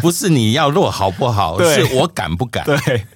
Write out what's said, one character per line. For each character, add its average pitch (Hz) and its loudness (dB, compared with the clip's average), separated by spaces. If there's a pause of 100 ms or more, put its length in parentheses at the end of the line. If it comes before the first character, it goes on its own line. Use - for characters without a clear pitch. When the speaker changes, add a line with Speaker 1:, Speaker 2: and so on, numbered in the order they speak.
Speaker 1:
不 165 2
是 175 -2
你 117 2
要 143 2
落 151 2
好 95 -2
不 110 -2
好， 98 -2
Speaker 2:
对。 147 2
Speaker 1:
是 117 -2
我 147 2
敢 82 -6
不 87 -4
敢。 95 -6
Speaker 2:
对。 135 0 (100)